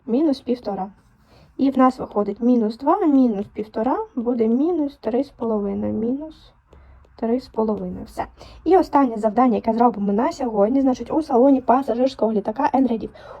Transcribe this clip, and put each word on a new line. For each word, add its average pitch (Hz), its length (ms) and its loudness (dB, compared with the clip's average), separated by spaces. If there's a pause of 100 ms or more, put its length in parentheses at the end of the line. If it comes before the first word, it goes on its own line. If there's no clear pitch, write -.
мінус 269 360 0
півтора. 202 500 -6 (680)
І 269 120 0
в 269 80 -2
нас 254 220 4
виходить 208 420 -6
мінус 233 360 2
два 349 280 0
мінус 247 480 2
півтора 220 440 -4 (180)
буде 233 320 -2
мінус 285 540 0
три 233 220 -2
з - 60 -14
половиною, 208 640 -4
мінус 269 600 -6 (640)
три 233 240 -2
з - 80 -12
половиною. 202 580 -4
Все. - 200 -10 (380)
І 370 140 4
останнє 277 400 2
завдання, 220 380 2
яке 214 180 0
зробимо 220 400 0
на 254 180 0
сьогодні, 247 500 0
значить, 254 300 -2
у 320 100 0
салоні 262 400 4
пасажирського 240 720 0
літака 214 400 -2
N 254 140 2
рядів, 226 220 -6 (320)